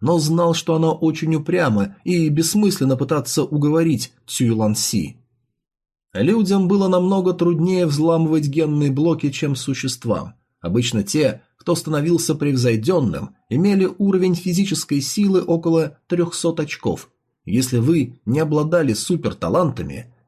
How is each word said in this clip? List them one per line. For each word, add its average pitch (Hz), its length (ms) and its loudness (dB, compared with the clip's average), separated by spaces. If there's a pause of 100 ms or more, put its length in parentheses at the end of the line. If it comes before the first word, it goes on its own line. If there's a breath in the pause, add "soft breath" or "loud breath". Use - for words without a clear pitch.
но 165 180 2
знал, 165 360 2
что 165 200 -2
она 160 180 2
очень 160 420 0
упряма 147 720 0
и 170 240 2
бессмысленно 160 680 2
пытаться 139 480 -2
уговорить 151 680 0 (140)
Цюй 117 240 0
Ланси. 107 640 -2 (960)
Людям 190 560 2
было 196 200 2
намного 185 440 2
труднее 175 540 0
взламывать 156 640 2
генные 147 420 0
блоки, 156 400 0
чем 139 260 -4
существам. 120 800 -6 (260)
Обычно 107 420 -2
те, 135 400 -2 (140)
кто - 180 -2
становился 156 600 0
превзойдённым, 123 1000 0 (120)
имели 190 400 2 (100)
уровень 185 360 2
физической 175 640 -2
силы 190 420 0
около 165 560 0 (100)
трёхсот 170 520 -2
очков. - 480 -6 (380)
Если 127 320 0
вы 135 480 0
не 131 140 0
обладали 151 520 0
суперталантами, 110 1200 -2 (140)